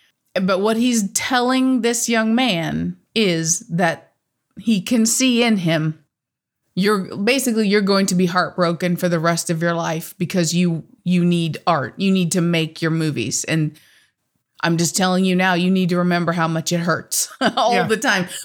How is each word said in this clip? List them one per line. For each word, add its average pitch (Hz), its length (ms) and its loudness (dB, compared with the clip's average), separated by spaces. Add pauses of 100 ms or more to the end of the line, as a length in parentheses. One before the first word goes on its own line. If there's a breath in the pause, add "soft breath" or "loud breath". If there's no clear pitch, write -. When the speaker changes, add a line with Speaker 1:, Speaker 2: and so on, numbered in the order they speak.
(400 soft breath)
Speaker 1:
But 185 200 0
what 220 160 2
he's 226 360 2
telling 254 680 0
this 233 260 -2
young 226 260 0
man 175 600 -2 (180)
is 165 460 0 (100)
that 165 420 -2 (480)
he 214 220 0
can 226 240 2
see 240 360 2
in 226 140 2
him, 160 420 0 (760)
you're, 196 420 0
basically, 226 520 0
you're 208 120 4
going 196 260 2
to 190 80 0
be 180 120 2
heartbroken 175 680 0
for 180 120 -2
the 170 120 0
rest 170 280 -2
of 165 140 -2
your 170 120 0
life 165 440 -6
because 170 360 0
you, 170 300 0 (200)
you 175 200 2
need 170 320 0 (100)
art. 139 300 -2
You 190 140 0
need 185 220 2
to 190 80 2
make 165 420 0
your 160 80 0
movies. 156 540 -2
And 151 340 -2 (800 soft breath)
I'm 165 160 0
just 165 200 -2
telling 185 280 2
you 185 120 2
now, 185 180 2
you 180 160 0
need 185 200 2
to 180 80 0
remember 175 340 0
how 170 160 0
much 160 240 -2
it 175 80 0
hurts - 560 -4
<laughs> - 200 -2
all 240 180 2
Speaker 2:
Yeah. 180 120 0
Speaker 1:
the 220 100 0
time. 202 300 0 (180 loud breath)